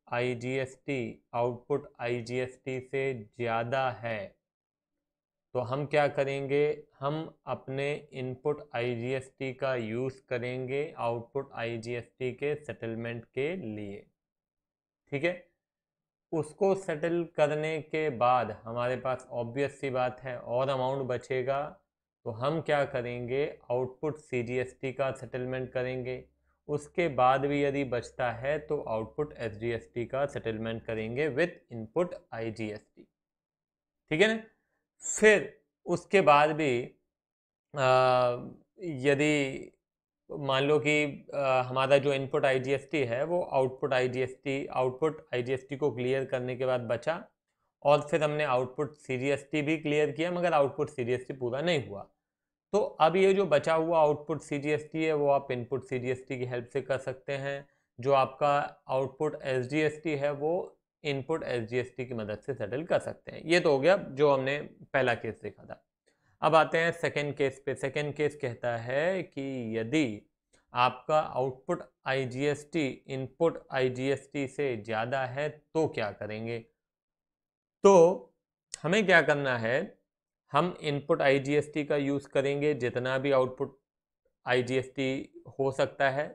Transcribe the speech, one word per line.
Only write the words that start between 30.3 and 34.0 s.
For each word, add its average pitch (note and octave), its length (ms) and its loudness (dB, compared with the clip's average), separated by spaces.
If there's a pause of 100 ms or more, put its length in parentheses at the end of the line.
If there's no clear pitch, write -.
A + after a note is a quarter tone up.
करेंगे A#2 460 -4
with E3+ 260 -2 (160)
input A#2+ 420 -4 (180)
आईजीएसटी, A2+ 680 -8 (1080)